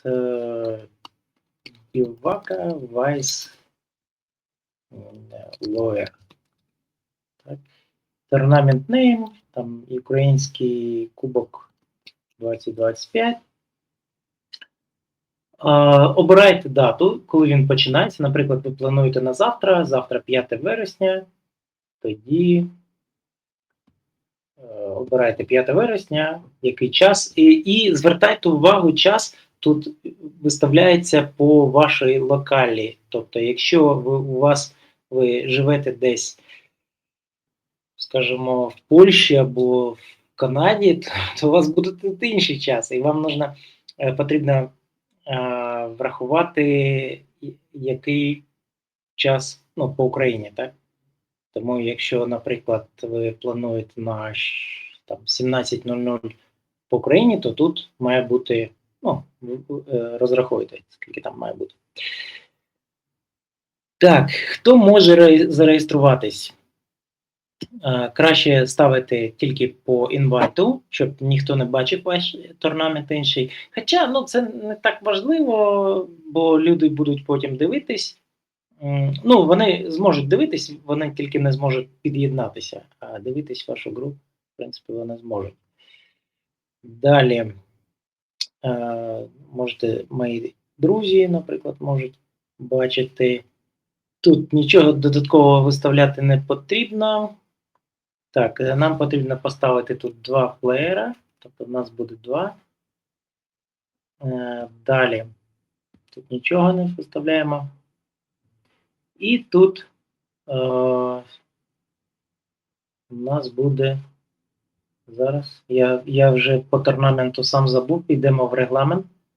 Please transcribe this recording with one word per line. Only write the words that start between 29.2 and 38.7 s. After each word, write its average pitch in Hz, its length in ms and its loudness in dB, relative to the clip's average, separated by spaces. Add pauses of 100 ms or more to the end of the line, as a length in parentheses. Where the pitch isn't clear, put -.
тут 151 300 0 (520)
виставляється 151 960 2
по 147 280 6
вашій 135 540 2
локалі. 131 800 0 (120)
Тобто, 117 300 -8
якщо 143 540 2
ви, 131 240 -2
у 135 220 -6
вас, 143 360 0 (360)
ви 127 380 0
живете 139 420 0
десь, 117 480 -4 (1600)
скажімо, 127 720 -4
в 113 80 -14 (120)